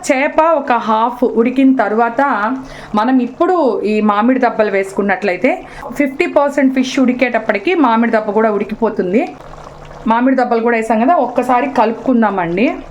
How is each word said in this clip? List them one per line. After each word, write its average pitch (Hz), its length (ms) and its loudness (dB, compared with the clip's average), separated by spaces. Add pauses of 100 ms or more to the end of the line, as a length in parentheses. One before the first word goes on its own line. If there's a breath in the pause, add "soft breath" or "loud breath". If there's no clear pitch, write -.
(120)
చేప 277 280 0
ఒక 311 320 2
హాఫ్ 226 520 0
ఉడికిన 262 520 2
తర్వాత 233 440 0 (720 loud breath)
మనం 247 240 2
ఇప్పుడు 262 600 0
ఈ 214 200 0
మామిడి 214 400 2
దబ్బలు 220 300 0
వేసుకున్నట్లయితే 196 960 -2 (260 loud breath)
ఫిఫ్టీ 285 340 -2
పర్సెంట్ 277 480 2
ఫిష్ 262 260 0
ఉడికేటప్పటికి 233 760 0
మామిడి 233 380 2
దబ్బ 214 180 0
కూడా 220 220 2
ఉడికిపోతుంది. 214 840 -2 (720)
మామిడి 247 300 2
దబ్బలు 233 240 0
కూడా 233 160 0
వేసాం 220 240 0
కదా, 285 140 4
ఒక్కసారి 254 560 0
కలుపుకుందామండి. 220 1080 0 (140)